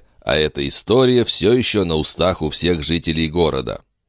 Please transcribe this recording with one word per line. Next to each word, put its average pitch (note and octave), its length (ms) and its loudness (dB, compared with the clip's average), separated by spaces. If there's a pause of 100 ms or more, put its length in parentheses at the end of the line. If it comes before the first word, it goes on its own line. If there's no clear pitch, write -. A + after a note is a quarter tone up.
(180)
а - 160 -2
эта D2 320 -2
история B2 560 2
все G#2 300 2
еще A2 320 2
на D#2+ 100 -2
устах D#2+ 480 -2
у D2+ 80 -2
всех E2 320 -2
жителей E2 460 -2
города. C2+ 520 -2 (280)